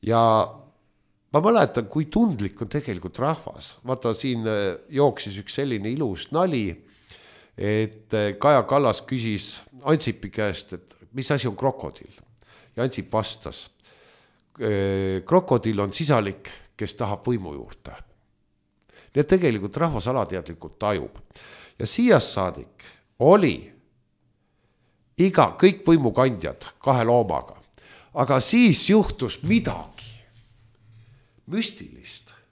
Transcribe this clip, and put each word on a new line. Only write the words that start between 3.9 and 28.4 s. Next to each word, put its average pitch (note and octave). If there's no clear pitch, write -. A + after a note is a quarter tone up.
siin, A#2
eh, G2+
jooksis C3
üks -
selline A#2
ilus B2
nali, D3
et, G#2+
eh, G#2
Kaja C#3+
Kallas C#3
küsis A2+
Ansipi C3+
käest, G#2
et -
mis B2+
asi C3
on G2
krokodill. -
Ja A#2
Ansip B2+
vastas, -
eh, G2
krokodill A#2+
on G2+
sisalik, A#2
kes G#2+
tahab G2+
võimu G2
juurde. -
Nii C#3+
et D3
tegelikult A#2
rahvas C#3
alateadlikult F2+
tajub. F#2+
Ja -
siia A3+
saadik E2+
oli D3+
iga, F3
kõik G3
võimukandjad B2+
kahe B2+
loomaga. A2
Aga C3